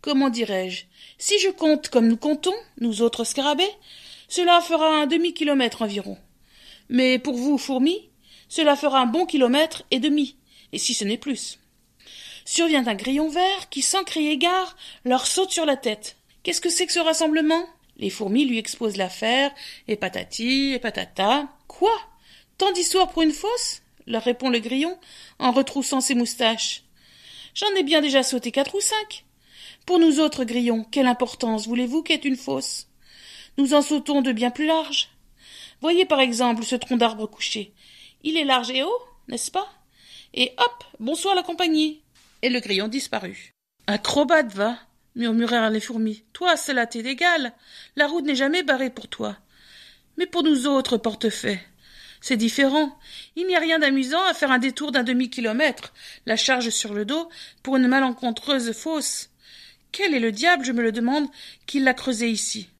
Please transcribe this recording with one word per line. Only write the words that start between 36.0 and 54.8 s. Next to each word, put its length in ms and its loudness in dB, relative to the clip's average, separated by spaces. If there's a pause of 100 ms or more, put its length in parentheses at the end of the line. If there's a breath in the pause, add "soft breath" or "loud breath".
par 160 2
exemple 420 2
ce 140 -4
tronc 180 -4
d'arbre 320 0
couché. 460 -8 (500 loud breath)
Il 140 -2
est 80 0
large 240 2
et 140 0
haut, 180 -2 (260)
n'est-ce 240 -8
pas ? 180 -4 (640 loud breath)
Et 240 0
hop, 280 0 (160)
bonsoir 340 -2
la 80 0
compagnie. » 580 -2 (420)
Et 60 0
le 120 0
grillon 260 -2
disparut. « 640 -8 (360)
Acrobate, 680 2
va », 260 -2 (360)
murmurèrent 560 0
les 100 -2
fourmis. 500 -4
Toi, 240 2
cela 300 -2
t'est 140 -10
égal. 520 0 (460 loud breath)
La 100 2
route 160 -2
n'est 120 0
jamais 280 2
barrée 280 0
pour 180 -16
toi. 280 -8 (800 soft breath)
Mais 120 -2
pour 160 -2
nous 240 4
autres 300 2
portefaix, 640 -2 (600 loud breath)
c'est 160 -2
différent. 600 2 (380 loud breath)
Il 120 -4
n'y 80 0
a 40 4
rien 200 2
d'amusant 460 2
à 80 2
faire 180 0
un 80 4
détour 340 -2